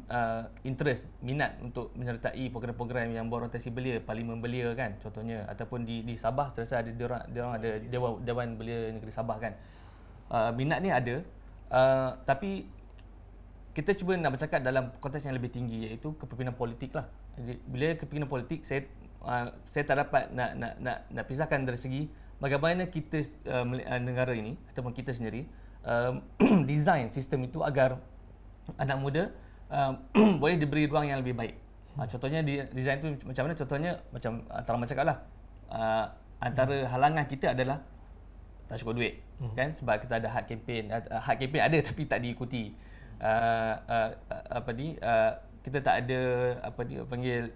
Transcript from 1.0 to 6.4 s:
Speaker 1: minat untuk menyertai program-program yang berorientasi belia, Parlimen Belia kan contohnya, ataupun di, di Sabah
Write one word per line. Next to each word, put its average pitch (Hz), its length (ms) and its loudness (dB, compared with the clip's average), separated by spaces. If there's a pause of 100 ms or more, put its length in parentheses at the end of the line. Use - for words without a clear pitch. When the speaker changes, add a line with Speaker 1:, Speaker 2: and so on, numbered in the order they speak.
Speaker 1:
minat 131 400 -2
untuk 120 320 -6
menyertai 123 560 -2
program-program 120 640 -2
yang 113 180 -2
berorientasi 117 400 -4
belia, 123 320 -2
Parlimen 113 400 -4
Belia 120 320 -2
kan 113 240 -4
contohnya, 107 480 -6
ataupun 117 400 -6
di, 117 160 -4
di 113 160 -6
Sabah 131 320 2